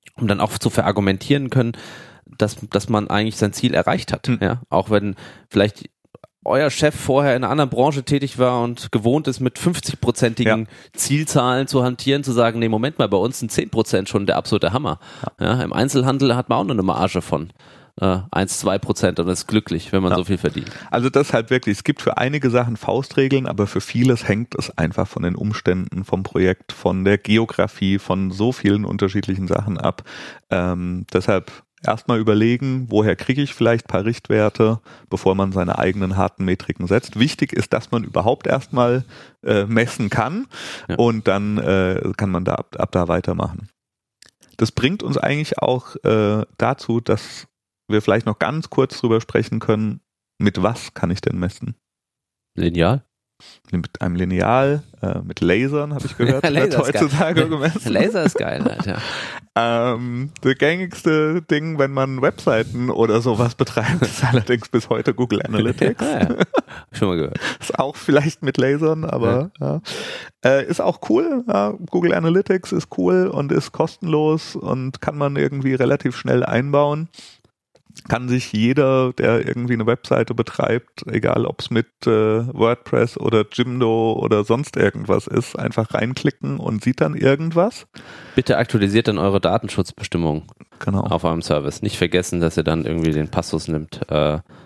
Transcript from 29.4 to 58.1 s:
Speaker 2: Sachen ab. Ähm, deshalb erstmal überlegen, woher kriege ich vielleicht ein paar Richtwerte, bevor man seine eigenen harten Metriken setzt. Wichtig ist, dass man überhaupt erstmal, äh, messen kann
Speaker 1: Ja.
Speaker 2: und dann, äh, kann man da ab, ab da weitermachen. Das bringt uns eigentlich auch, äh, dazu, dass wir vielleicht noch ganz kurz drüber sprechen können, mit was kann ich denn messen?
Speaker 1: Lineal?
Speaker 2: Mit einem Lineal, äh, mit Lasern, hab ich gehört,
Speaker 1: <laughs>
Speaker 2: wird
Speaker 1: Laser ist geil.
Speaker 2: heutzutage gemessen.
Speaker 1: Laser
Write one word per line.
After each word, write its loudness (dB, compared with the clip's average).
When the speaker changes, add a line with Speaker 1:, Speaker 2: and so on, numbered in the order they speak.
Speaker 2:
Sachen 0
ab. -4
Ähm, -2
deshalb 0
erstmal 0
überlegen, 2
woher 4
kriege -2
ich -4
vielleicht 2
ein -16
paar 0
Richtwerte, 2
bevor 2
man 0
seine 0
eigenen 0
harten 0
Metriken -4
setzt. 0
Wichtig 0
ist, -4
dass -2
man 0
überhaupt 0
erstmal, 0
äh, 0
messen 0
kann -2
Speaker 1:
Ja. -4
Speaker 2:
und 2
dann, 0
äh, 0
kann -2
man -2
da 0
ab, -8
ab -2
da 2
weitermachen. -2
Das 0
bringt 0
uns -2
eigentlich -2
auch, -2
äh, 2
dazu, 0
dass -4
wir 2
vielleicht 2
noch -2
ganz -2
kurz 0
drüber 2
sprechen -2
können, -2
mit 0
was -2
kann -2
ich -4
denn -2
messen? -6
Speaker 1:
Lineal? 2
Speaker 2:
Mit -4
einem -2
Lineal, 2
äh, -4
mit -10
Lasern, 0
hab -6
ich -12
gehört, 2
Speaker 1:
<laughs> -
Speaker 2:
wird 2
Speaker 1:
Laser 2
ist 2
geil. 2
Speaker 2:
heutzutage 2
gemessen. -2
Speaker 1:
Laser 2